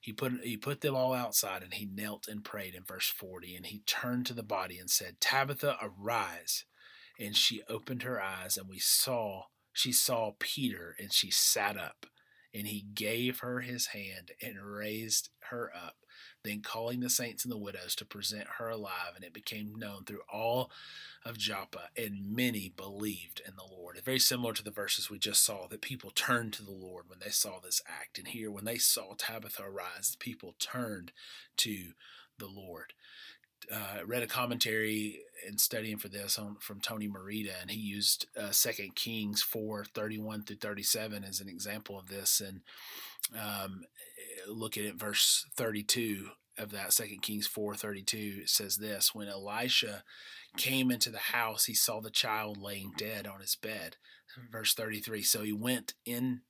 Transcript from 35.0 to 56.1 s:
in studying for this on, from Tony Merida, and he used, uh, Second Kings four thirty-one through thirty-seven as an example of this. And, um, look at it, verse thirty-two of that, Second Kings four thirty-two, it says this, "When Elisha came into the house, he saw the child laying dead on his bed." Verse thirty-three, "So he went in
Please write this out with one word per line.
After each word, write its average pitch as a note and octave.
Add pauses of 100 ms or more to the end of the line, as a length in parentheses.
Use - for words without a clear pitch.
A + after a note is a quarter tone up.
in G#2
studying A2
for G#2
this G2+
on, G#2
from G#2
Tony G#2+
Merida, G2+ (100)
and F#2+
he G#2+
used, G2+ (140)
uh, G#2
Second G2+
Kings G#2+
four G#2+
thirty-one G#2+
through G#2
thirty-seven G#2
as F#2+
an G2
example G2+
of F#2
this. F#2+
And, F#2+ (760)
um, G2 (680)
look A2
at G#2
it, G2+
verse - (120)
thirty-two G#2+ (280)
of G#2+
that, G2
Second G#2
Kings G#2
four G#2
thirty-two, G2+
it -
says F#2+
this, G2+
"When G#2
Elisha G#2 (520)
came C3
into A#2+
the G#2+
house, A2+
he A2+
saw A2
the A2
child G#2+
laying G2
dead G#2
on G2
his -
bed." G2+ (560)
Verse A2
thirty-three, G#2+
"So G#2+
he G#2+
went B2 (120)
in B2